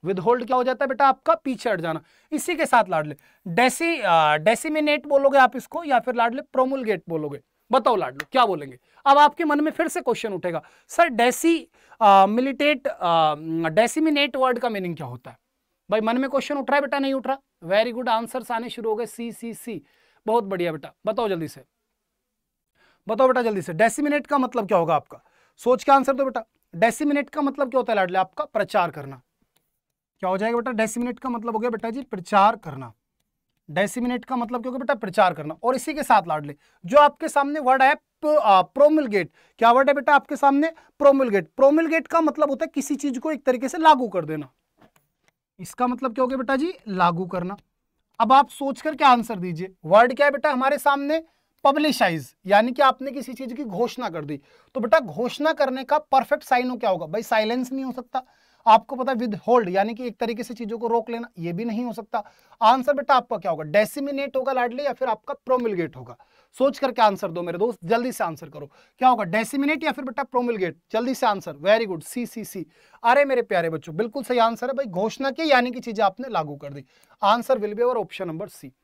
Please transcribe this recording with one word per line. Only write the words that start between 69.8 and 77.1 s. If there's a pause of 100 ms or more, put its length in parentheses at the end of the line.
या
फिर
बेटा
प्रोमुलगेट? (140)
जल्दी
से
आंसर।
Very
good,
सी,
सी,
सी। (360)
अरे
मेरे
प्यारे
बच्चों
बिल्कुल
सही
आंसर
है
भाई,
घोषणा
की
यानी
कि
चीजें
आपने
लागू
कर
दी। (400)